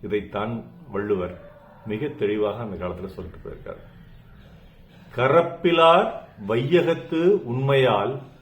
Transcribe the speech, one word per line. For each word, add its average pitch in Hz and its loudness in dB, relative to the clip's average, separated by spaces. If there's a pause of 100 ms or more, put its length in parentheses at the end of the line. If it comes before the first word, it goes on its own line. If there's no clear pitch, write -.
இதைத்தான் 104 -6 (280)
வள்ளுவர் 98 -4 (340)
மிக 110 -6
தெளிவாக 107 -2
அந்த 92 -8
காலத்துல 90 -8
சொல்லிட்டு - -14
போயிருக்காரு. - -16 (1400)
"கரப்பிலார் 165 4 (360)
வையகத்து 160 0 (160)
உண்மையால் 127 0 (220)